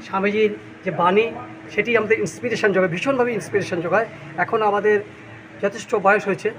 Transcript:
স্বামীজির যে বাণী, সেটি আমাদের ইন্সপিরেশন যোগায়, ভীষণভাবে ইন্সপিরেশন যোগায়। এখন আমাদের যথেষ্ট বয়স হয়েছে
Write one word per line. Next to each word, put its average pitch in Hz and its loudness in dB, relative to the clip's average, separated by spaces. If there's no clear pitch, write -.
স্বামীজির 202 0
যে 190 -2
বাণী, 185 2
সেটি 214 2
আমাদের 220 2
ইন্সপিরেশন 214 0
যোগায়, 185 2
ভীষণভাবে 240 0
ইন্সপিরেশন 190 -2
যোগায়। 180 2
এখন 202 0
আমাদের 208 4
যথেষ্ট 202 -4
বয়স 202 4
হয়েছে 202 -2